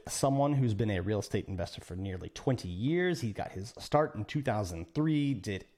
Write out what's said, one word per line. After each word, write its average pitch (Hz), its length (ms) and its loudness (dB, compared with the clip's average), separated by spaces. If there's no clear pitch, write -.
someone 139 420 4
who's 131 220 4
been 107 180 2
a 95 80 2
real 101 200 0
estate 98 280 -2
investor 90 320 -4
for - 160 -10
nearly 92 320 -6
twenty - 400 -2
years. 156 540 0
He 113 100 -2
got - 220 -6
his 95 260 -10
start - 360 2
in 107 100 -4
two 147 160 -2
thousand 98 520 -2
three, 147 400 2
did 98 300 -4